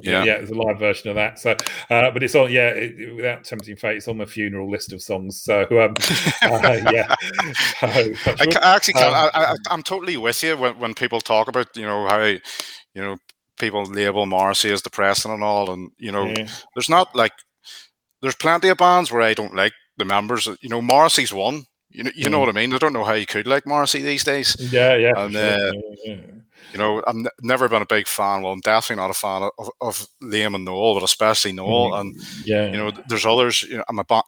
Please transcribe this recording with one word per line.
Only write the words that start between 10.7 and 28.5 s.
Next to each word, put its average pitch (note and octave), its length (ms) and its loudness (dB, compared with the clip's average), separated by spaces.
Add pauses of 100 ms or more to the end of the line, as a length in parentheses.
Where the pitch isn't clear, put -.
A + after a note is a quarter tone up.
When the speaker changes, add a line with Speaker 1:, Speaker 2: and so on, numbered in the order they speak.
Speaker 1:
when A#2 160 -6
people A#2 260 -2
talk A2 280 2
about, B2+ 280 -4
you A2+ 100 -10
know, G#2 220 -2
how, G#2 160 4
you G2+ 160 0 (540)
know, G2 220 -8 (420)
people G#2 260 -2
label G2+ 420 0
Morrissey F#2+ 460 2
as G2+ 100 -2
depressing G2 500 0
and G#2+ 120 -4
all, G#2 260 0
and, F2+ 280 -10
you A2 120 -10
know, G2 160 -2
Speaker 2:
Yeah. A2 220 -6 (260)
Speaker 1:
there's B2 140 -4
not, F3 260 2
like, A#2 180 2 (920)
there's C3 120 -2
plenty E3+ 340 2
of F#3 100 4
bands F3+ 340 4
where A#2 100 2
I A2 120 4
don't G#2 200 -6
like G2 180 2 (240)
the G#2 80 -4
members. G#2 440 -2 (120)
You C3 80 -12
know, A#2 140 -4
Morrissey's C3+ 500 4
one. A#2+ 340 -4 (240)
You - 140 -12
know, C3 100 -6
you - 140 -4
know D3+ 100 2
Speaker 2:
Mm. - 80 4
Speaker 1:
what - 20 2
I A2 120 2
mean? B2 140 0
I C3 40 0
don't D3+ 140 2
know A2+ 120 -4
how G#2+ 100 0
you G#2+ 120 -2
could G#2 200 -4
like C#3 200 0
Morrissey C#3+ 360 0
these C#3 220 -2
days. C#3 340 0
Speaker 2:
Yeah, B2+ 380 4
yeah, A#2 180 4
for G2+ 60 -2
Speaker 1:
And, G#2 120 -4
Speaker 2:
sure. G#2+ 100 -2
Speaker 1:
uh, G#2 140 2 (160)
Speaker 2:
Yeah, G2+ 80 -8 (240)
yeah, G#2+ 100 -10
yeah. - 20 -14 (560)
Speaker 1:
you G2+ 60 -8
know, G#2+ 280 0
I'm A#2 200 -2
n-, A#2+ 60 -6 (100)
never B2+ 260 2
been A2+ 140 2
a G2+ 40 -6
big G#2 200 0
fan. G2 360 -2
Well, F#2+ 100 -4